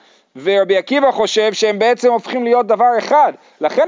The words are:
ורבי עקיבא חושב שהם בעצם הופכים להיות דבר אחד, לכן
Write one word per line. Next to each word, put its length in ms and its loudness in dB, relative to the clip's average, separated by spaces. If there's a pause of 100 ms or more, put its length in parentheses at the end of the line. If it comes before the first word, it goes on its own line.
(380)
ורבי 400 0
עקיבא 340 0
חושב 420 0
שהם 260 -2
בעצם 340 2
הופכים 320 -4
להיות 220 2
דבר 320 2
אחד, 340 2 (280)
לכן 280 0